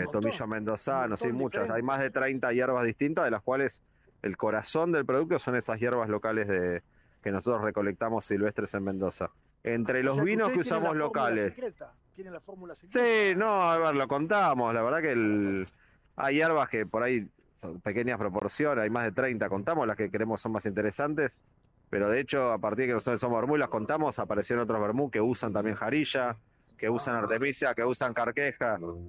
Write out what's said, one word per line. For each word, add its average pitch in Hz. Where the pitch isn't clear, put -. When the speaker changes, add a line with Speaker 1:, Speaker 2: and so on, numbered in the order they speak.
Speaker 1:
montón. 104
Speaker 2:
tomillo 113
mendozano, 110
Speaker 1:
Un 113
montón 110
Speaker 2:
sí, 120
muchas. 131
Hay -
Speaker 1:
diferente. 117
Speaker 2:
más 135
de 135
treinta 131
hierbas 123
distintas, 147
de 123
las 107
cuales 127
el 95
corazón 113
del 143
producto 156
son 123
esas 113
hierbas 120
locales 107
de, 90
que 104
nosotros 104
recolectamos 104
silvestres 104
en 98
Mendoza. 95
Entre 117
Speaker 1:
O -
Speaker 2:
los 135
Speaker 1:
sea 143
que 190
Speaker 2:
vinos 220
que 170
Speaker 1:
ustedes 160
tienen 160
Speaker 2:
usamos 160
Speaker 1:
la 151
fórmula 147
Speaker 2:
locales. 110
Speaker 1:
secreta, 196
tienen 190
la 160
fórmula 180
Speaker 2:
Sí, 175
Speaker 1:
secreta. 220
Speaker 2:
no, 208
a 165
ver, 160
lo 139
contamos. 143
La 117
verdad 135
que 156
el, 104
hay 139
hierbas 156
que 110
por 113
ahí 123
son 90
pequeñas 117
proporciones, 107
hay 107
más 117
de 110
treinta, 117
contamos 113
las 107
que 101
creemos 107
son 113
más 110
interesantes, 110
pero 104
de 117
hecho, 131
a 110
partir 107
de -
que 123
nosotros 113
somos 120
vermú, 139
las 135
contamos, 135
aparecieron 117
otros 110
vermú 120
que 113
usan 117
también 104
jarilla, 123
que 110
usan 120
Speaker 1:
Ah. 117
Speaker 2:
artemisia, 123
que 113
usan 123
carqueja. 120